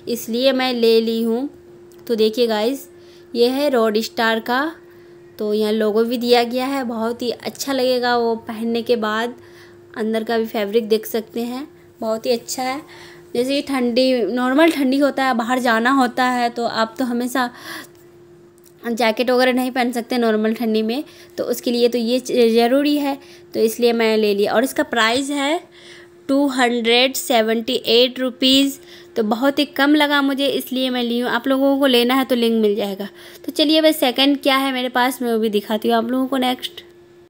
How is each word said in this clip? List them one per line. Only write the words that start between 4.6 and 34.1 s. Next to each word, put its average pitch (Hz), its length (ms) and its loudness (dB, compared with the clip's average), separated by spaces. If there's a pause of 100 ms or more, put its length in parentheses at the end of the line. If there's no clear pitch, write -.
तो 214 140 -4
यहाँ 214 180 0
लोगो 214 320 0
भी 240 140 -4
दिया 240 260 4
गया 254 220 -4
है। 277 180 -4
बहुत 233 380 -6
ही 240 100 -4
अच्छा - 420 -8
लगेगा 247 440 0
वो 233 200 0
पहनने 233 440 -4
के 240 140 0
बाद। 220 380 -2 (640)
अंदर 220 260 -2
का 233 140 -2
भी 226 80 0
फैब्रिक 214 440 -2
देख 214 160 0
सकते 233 360 -6
हैं, 254 260 -8 (340)
बहुत 220 240 -4
ही 254 60 0
अच्छा 233 320 -4
है। 262 160 -4 (540)
जैसे 254 220 0
कि 285 120 -2
ठंडी, 254 460 2 (120)
नॉर्मल 254 460 2
ठंडी 269 260 2
होता 269 280 0
है, 262 80 2
बाहर 240 260 -2
जाना 240 320 2
होता 254 340 2
है, 247 240 0
तो 240 160 -6
आप 220 340 -2
तो 269 60 -2
हमेशा 247 440 -2 (1300)
जैकेट 233 460 0
वगैरह 254 240 2
नहीं 254 180 -2
पहन 247 200 -2
सकते 240 260 -4
नॉर्मल 220 360 2
ठंडी 220 300 -2
में, 240 200 -4 (340)
तो - 60 -4
उसके - 280 -4
लिए 240 180 2
तो 240 80 -2
ये 240 220 0
ज-, 240 360 2
ज़रूरी 277 420 4
है, 277 200 -2 (360)
तो 220 60 -4
इसलिए 233 340 2
मैं 220 240 2
ले 208 180 2
लिया। 202 180 0
और 226 100 2
इसका 277 220 -2
प्राइस 247 460 0
है 285 280 -2 (720)
टू 277 200 2
हंड्रेड 247 680 2
सेवेंटी 226 580 0 (140)
एट 247 320 4
रुपीज़, 269 580 2 (380)
तो 233 80 0
बहुत 247 360 0
ही 285 80 2
कम 285 280 0
लगा 294 260 2
मुझे, 277 260 0
इसलिए 262 420 -2
मैं 247 140 -4
ली 240 160 -2
हूँ। 247 120 -4
आप 240 160 -2
लोगों 269 320 2
को 285 60 2
लेना 240 300 4
है 269 100 2
तो 254 100 -2
link 226 260 2
मिल 208 140 2
जाएगा। 202 320 -6 (380)
तो 285 60 -14
चलिए, 311 300 2
वह 311 100 6
second 269 520 2